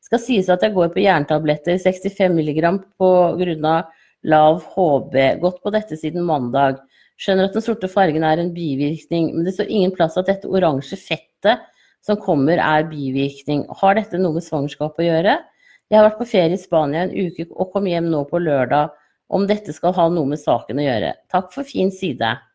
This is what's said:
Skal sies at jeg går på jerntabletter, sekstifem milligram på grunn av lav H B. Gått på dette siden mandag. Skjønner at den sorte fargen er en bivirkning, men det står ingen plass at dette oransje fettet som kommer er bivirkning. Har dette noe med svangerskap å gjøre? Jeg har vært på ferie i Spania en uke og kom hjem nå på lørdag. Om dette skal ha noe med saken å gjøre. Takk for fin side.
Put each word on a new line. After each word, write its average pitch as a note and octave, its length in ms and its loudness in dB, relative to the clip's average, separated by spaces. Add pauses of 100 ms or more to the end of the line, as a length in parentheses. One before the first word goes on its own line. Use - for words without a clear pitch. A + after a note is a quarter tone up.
Skal A#3+ 220 -2
sies G#3+ 260 0
at F3+ 140 2
jeg A3 100 0
går E3+ 220 0
på F#3 80 0
jerntabletter, D#3 720 2
sekstifem F#3 600 0
milligram D#3 400 0 (180)
på F#3 140 4 (260)
grunn E3+ 320 -2
av E3 220 0 (340)
lav D#3 380 6 (100)
H F#3+ 140 2 (260)
B. C3+ 300 2
Gått F3+ 220 -2
på G3+ 100 -4
dette G#3 240 -4
siden D#3+ 260 -4
mandag. C3+ 540 0 (420)
Skjønner F#3+ 300 2
at - 20 -16
den A3 120 -4
sorte A3+ 280 -4
fargen D#3+ 320 2
er D#3 160 2
en F3 140 -4
bivirkning, D#3+ 800 -2
men E3 100 -2
det F#3 80 -4
står - 160 -4
ingen F#3 240 2
plass E3 240 0
at F#3 140 -2
dette G3 180 -2
oransje F3 480 0
fettet - 640 -4 (400)
som G#3 160 -2
kommer D#3+ 400 2
er D#3 320 2
bivirkning. C#3 800 -4 (160)
Har G3 160 4
dette G#3 180 -6
noe F3 220 0
med E3+ 80 -8
svangerskap D3 500 -6
å E3 80 -2
gjøre? E3+ 320 2 (540)
Jeg G#3+ 80 6
har G#3+ 80 8
vært G#3+ 140 0
på A#3+ 100 -8
ferie F3 260 2
i F#3+ 40 -6
Spania D#3 440 -2
en F#3 80 -6
uke F3 380 -6
og - 240 -6
kom G3+ 160 -2
hjem E3+ 180 -2
nå D#3 220 0
på F3 100 -2
lørdag. D3 540 0 (340)
Om G3 220 0
dette G#3 260 -4
skal F3 220 -2
ha E3+ 100 4
noe D#3 240 0
med D3 80 -6
saken B2 400 -2
å D3 60 0
gjøre. G#2 260 -2 (160)
Takk F#3 240 -4
for C4+ 160 -10
fin F#3+ 240 -2
side. A#2+ 460 -4 (160)